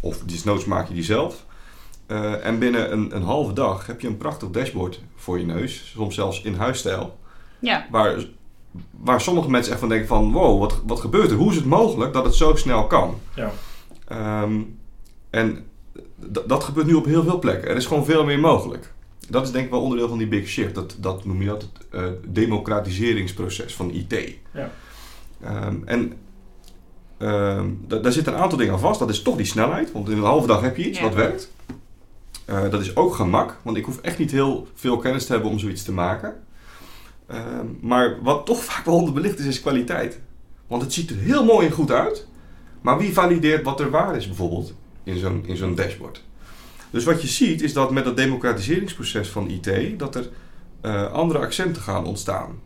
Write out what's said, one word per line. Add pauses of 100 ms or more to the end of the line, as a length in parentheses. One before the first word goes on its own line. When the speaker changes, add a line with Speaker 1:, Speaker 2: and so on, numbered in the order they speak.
Speaker 1:
of
desnoods
maak
je
die
zelf. (600)
Eh,
en
binnen
een,
een
halve
dag
heb
je
een
prachtig
dashboard (160)
voor
je
neus,
soms
zelfs
in
huisstijl. (400)
Speaker 2:
Ja.
Speaker 1:
Waar, (680)
waar
sommige
mensen
echt
van
denken:
van,
"Wow,
wat,
wat
gebeurt
er?
Hoe
is
het
mogelijk
dat
het
zo
snel
kan?" (200)
Speaker 3:
Ja. (580)
Speaker 1:
Ehm, (720)
en (680)
d-,
dat
gebeurt
nu
op
heel
veel
plekken.
Er
is
gewoon
veel
meer
mogelijk. (360)
Dat
is
denk
ik
wel
onderdeel
van
die
big
shift.
Dat,
dat
noem
je
dat
het,
eh, (240)
democratiseringsproces
van
I
T. (380)
Speaker 3:
Ja. (720)
Speaker 1:
Ehm,
en, (1080)
ehm, (180)
da-,
daar
zit
een
aantal
dingen
aan
vast.
Dat
is
toch
die
snelheid,
want
in
een
halve
dag
heb
je
iets
Speaker 2:
Ja.
Speaker 1:
wat
werkt. (920)
Eh,
dat
is
ook
gemak,
want
ik
hoef
echt
niet
heel
veel
kennis
te
hebben
om
zoiets
te
maken. (920)
Ehm, (140)
maar
wat
toch
vaak
wel
onderbelicht
is,
is
kwaliteit. (460)
Want
het
ziet
er
heel
mooi
en
goed
uit, (540)
maar
wie
valideert
wat
er
waar
is
bijvoorbeeld? (320)
In
zo'n,
in
zo'n
dashboard. (680)
Dus
wat
je
ziet
is
dat
met
dat
democratiseringsproces
van
I
T,
dat
er, (520)
eh,
andere
accenten
gaan
ontstaan.